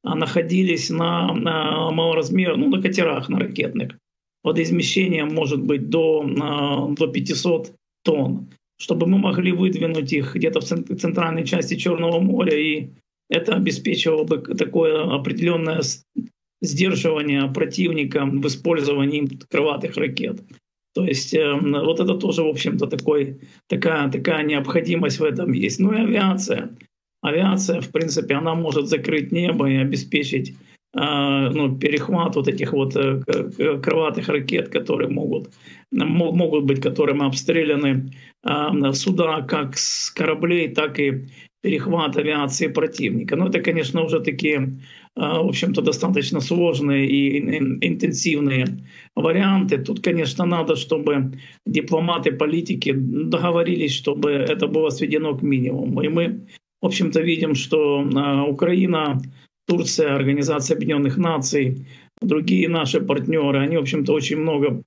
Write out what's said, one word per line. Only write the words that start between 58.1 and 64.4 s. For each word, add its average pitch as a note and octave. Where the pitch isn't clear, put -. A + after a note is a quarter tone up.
Украина, D#3+
Турция, D#3
Организация C#3
Объединенных C#3+
Наций, C#3+
другие E3+
наши E3
партнеры, C#3
они, D3+
в D3+
общем-то, C#3+
очень D3+
много, D3